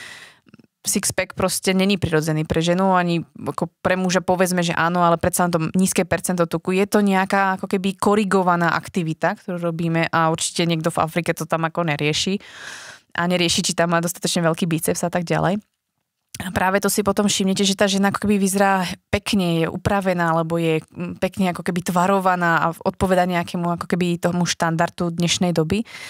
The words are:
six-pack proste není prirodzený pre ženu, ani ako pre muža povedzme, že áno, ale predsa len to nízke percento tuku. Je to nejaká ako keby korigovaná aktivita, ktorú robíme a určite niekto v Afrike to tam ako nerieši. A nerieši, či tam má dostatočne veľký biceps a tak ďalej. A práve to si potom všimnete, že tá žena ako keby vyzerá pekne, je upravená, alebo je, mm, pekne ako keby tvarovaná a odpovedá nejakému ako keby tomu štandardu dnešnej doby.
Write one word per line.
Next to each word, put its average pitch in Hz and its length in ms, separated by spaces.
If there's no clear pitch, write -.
six-pack - 540
proste 190 400
není 190 240
prirodzený 156 480
pre 165 160
ženu, 180 340
ani 175 240
ako - 320
pre 185 160
muža 185 240
povedzme, 180 400
že 170 100
áno, 175 320
ale 170 140
predsa 180 260
len 175 80
to 170 80
nízke 185 340
percento 180 380
tuku. 170 260
Je 190 160
to 208 160
nejaká 190 560
ako 190 80
keby 190 320
korigovaná 180 720
aktivita, 165 640
ktorú 175 240
robíme 165 480
a 160 240
určite - 320
niekto 165 240
v 170 160
Afrike 165 320
to 160 80
tam 165 240
ako 170 160
nerieši. 156 560
A 170 160
nerieši, 180 320
či - 140
tam 170 180
má 170 80
dostatočne 175 420
veľký 165 220
biceps 165 400
a 170 80
tak 180 160
ďalej. 160 320
A - 100
práve 185 320
to 202 80
si 202 160
potom 202 240
všimnete, 190 320
že 190 160
tá 208 80
žena 196 240
ako - 160
keby 202 160
vyzerá 190 480
pekne, 180 480
je 165 80
upravená, 180 640
alebo 165 240
je, 160 240
mm, 175 400
pekne 185 320
ako - 80
keby 175 240
tvarovaná 180 800
a - 20
odpovedá 185 480
nejakému 175 400
ako 170 160
keby 175 320
tomu 175 320
štandardu 170 640
dnešnej 170 400
doby. 165 320